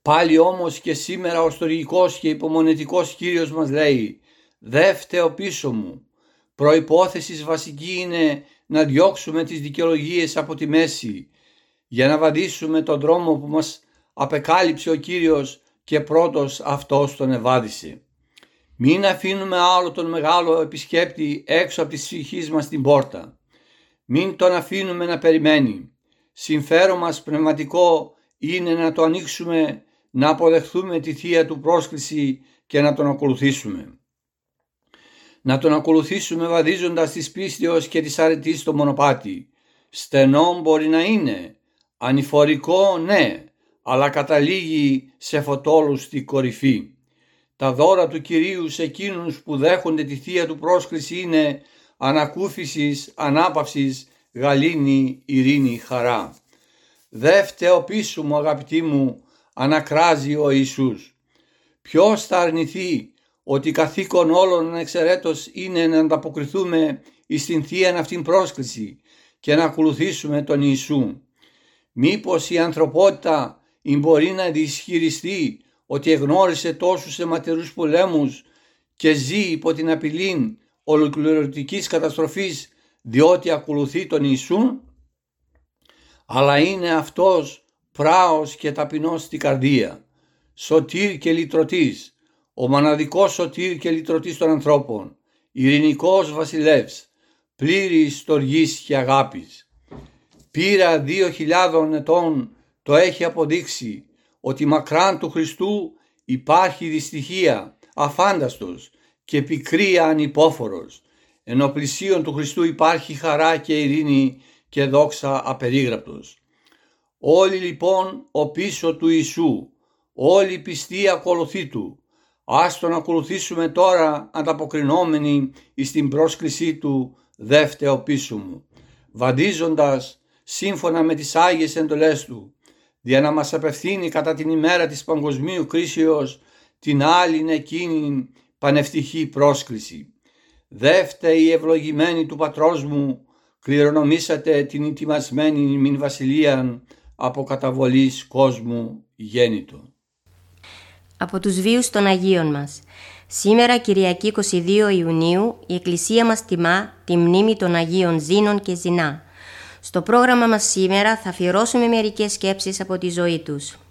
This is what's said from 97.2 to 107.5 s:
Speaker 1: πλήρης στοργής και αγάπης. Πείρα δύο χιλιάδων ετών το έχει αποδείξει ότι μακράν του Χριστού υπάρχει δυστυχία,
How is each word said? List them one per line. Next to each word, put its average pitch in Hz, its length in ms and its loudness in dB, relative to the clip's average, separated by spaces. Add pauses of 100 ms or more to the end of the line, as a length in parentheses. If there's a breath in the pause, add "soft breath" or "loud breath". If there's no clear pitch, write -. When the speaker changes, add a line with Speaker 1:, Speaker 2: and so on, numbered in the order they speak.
Speaker 1:
πλήρης 165 640 0
στοργής 156 640 0
και - 180 -2
αγάπης. 135 720 -2 (840)
Πείρα 180 480 4
δύο 170 300 0
χιλιάδων 160 640 2
ετών 156 560 0 (340 soft breath)
το 143 120 2
έχει 170 280 4
αποδείξει 156 800 -4 (360)
ότι 135 260 -4
μακράν 156 540 0
του 165 100 -6
Χριστού 180 600 -4 (340 soft breath)
υπάρχει 165 640 0
δυστυχία, 151 880 -4 (180 soft breath)